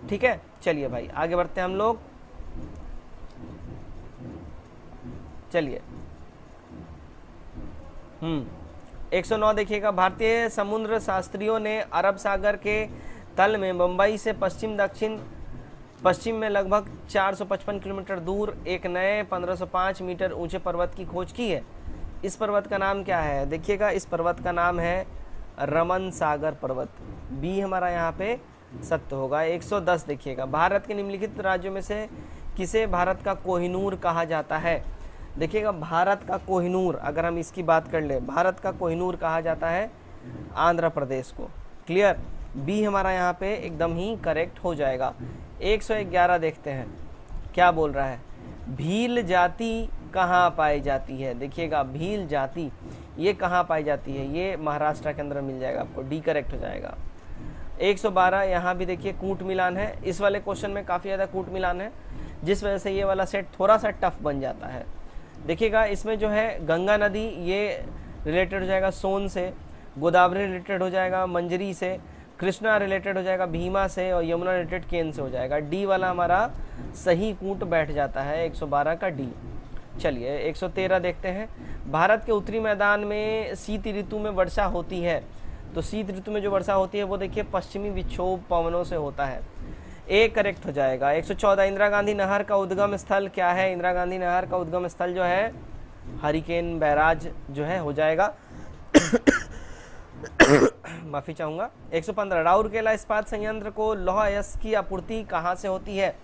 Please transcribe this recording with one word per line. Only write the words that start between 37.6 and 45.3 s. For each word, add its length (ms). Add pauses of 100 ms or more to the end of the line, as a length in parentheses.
बात 280
कर 100
लें, 260
भारत 320
का 120
कोहिनूर 440
कहा 260
जाता 280
है 220 (640)
आंध्र 340
प्रदेश 420
को। 180 (380)
क्लियर, 320 (380)
बी 260
हमारा 280
यहाँ 280
पे 160
एकदम 400
ही 280
करेक्ट 360
हो 160
जाएगा। 380 (480)